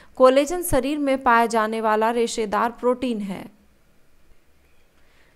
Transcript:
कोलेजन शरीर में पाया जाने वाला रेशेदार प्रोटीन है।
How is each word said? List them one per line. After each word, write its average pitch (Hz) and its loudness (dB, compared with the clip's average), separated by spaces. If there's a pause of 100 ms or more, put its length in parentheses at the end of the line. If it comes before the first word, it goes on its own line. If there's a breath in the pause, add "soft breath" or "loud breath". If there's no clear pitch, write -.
(160 soft breath)
कोलेजन 277 4
शरीर 285 -2
में 269 -2
पाया 233 4
जाने 220 -2
वाला 220 0
रेशेदार 226 -2
प्रोटीन 247 -2
है। 190 -10 (1800)